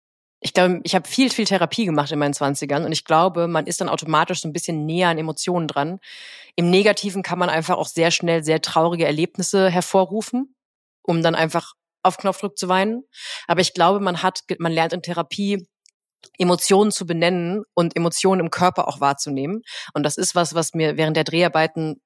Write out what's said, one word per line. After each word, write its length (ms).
ich 140
glaube, 300
ich 100
hab 140
viel, 220
viel 160
Therapie 380
gemacht 280
in 60
meinen 160
Zwanzigern 500
und 80
ich 120
glaube, 440
man 180
ist 140
dann 80
automatisch 520
so 80
ein 40
bisschen 340
näher 220
an 100
Emotionen 480
dran. 320
Im 140
Negativen 520
kann 160
man 120
einfach 260
auch 120
sehr 220
schnell 340
sehr 180
traurige 440
Erlebnisse 640
hervorrufen, 840
um 200
dann 120
einfach 380
auf 140
Knopfdruck 400
zu 100
weinen. 360
Aber 120
ich 140
glaube, 260
man 220
hat 260
ge-, 120
man 120
lernt 200
in 100
Therapie, 640
Emotionen 540
zu 140
benennen 560
und 220
Emotionen 440
im 100
Körper 380
auch 120
wahrzunehmen. 600
Und 100
das 120
ist 180
was, 200
was 200
mir 220
während 200
der 80
Dreharbeiten 800